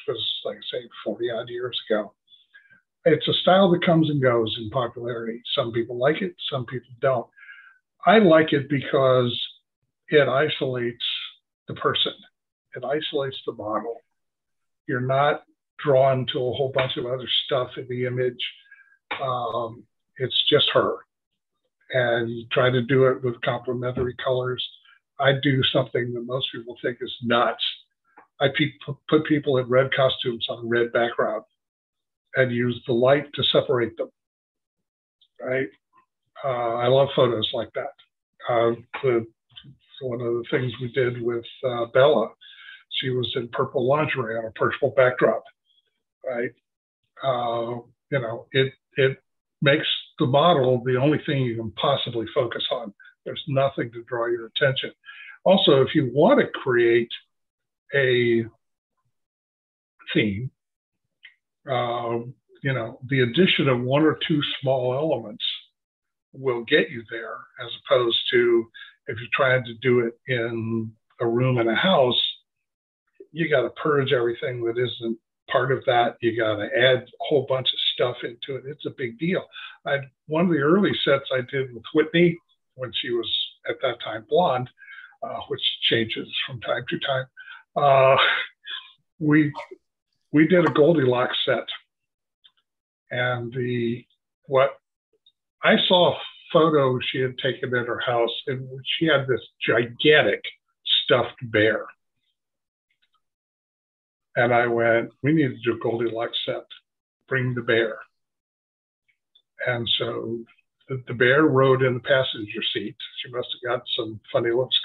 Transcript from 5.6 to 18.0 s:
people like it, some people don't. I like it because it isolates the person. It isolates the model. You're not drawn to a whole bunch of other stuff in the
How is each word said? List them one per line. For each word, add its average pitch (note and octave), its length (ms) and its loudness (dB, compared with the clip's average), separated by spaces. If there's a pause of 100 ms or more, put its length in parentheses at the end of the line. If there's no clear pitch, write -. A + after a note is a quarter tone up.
people A#2 260 -4
like D3 240 2
it, F3+ 140 -6 (140)
some B2+ 160 -6
people B2+ 240 -12 (120)
don't. B2+ 260 0 (800)
I G3+ 140 8
like D#3+ 340 6
it C3+ 160 0
because B2+ 680 2 (720)
it C#3+ 180 6
isolates B2+ 760 -2 (640)
the - 80 -8
person. - 380 -2 (600)
It B2+ 100 -14
isolates C#3 600 -4
the - 80 -6
model. A2 440 -8 (880)
You're B2+ 140 -2
not C3+ 420 0 (340)
drawn C3+ 560 4
to C#3+ 60 -4
a B2 140 -2
whole C3 200 -4
bunch C3+ 240 -2
of B2+ 80 -6
other B2 240 -6 (160)
stuff B2 320 -2
in B2+ 100 -12
the B2 180 -6